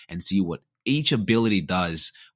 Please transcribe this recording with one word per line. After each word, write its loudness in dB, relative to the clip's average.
and -10
see 0
what -4
each 0
ability 2
does -2